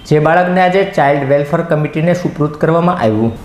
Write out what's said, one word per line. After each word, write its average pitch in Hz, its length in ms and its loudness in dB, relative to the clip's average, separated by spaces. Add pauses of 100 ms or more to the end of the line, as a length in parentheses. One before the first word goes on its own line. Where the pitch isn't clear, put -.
જે 151 160 2
બાળકને 180 460 2
આજે 190 180 2 (140)
ચાઇલ્ડ 143 340 0
વેલફેર 147 320 0
કમિટીને 160 560 -2
સુપૃત 151 420 -4
કરવામાં 170 440 0
આવ્યું. 110 280 0 (100)